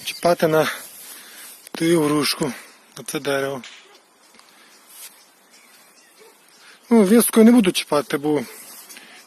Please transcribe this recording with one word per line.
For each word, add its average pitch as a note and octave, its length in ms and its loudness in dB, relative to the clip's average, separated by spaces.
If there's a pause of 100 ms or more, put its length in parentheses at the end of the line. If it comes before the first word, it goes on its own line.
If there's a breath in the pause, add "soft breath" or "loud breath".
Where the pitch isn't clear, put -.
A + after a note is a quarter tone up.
чіпати - 440 -2
на... D#3 240 0 (1080 loud breath)
І E3 140 2
грушку. D3 580 -2 (440 loud breath)
Оце D3 220 -10
дерево. C#3 420 -4 (3250 loud breath)
Ну, A#3 140 6
віскою A3 420 4
не A#3 60 8
буду A3 200 4
чіпати, - 460 -4
бо C#3+ 260 -2 (840 loud breath)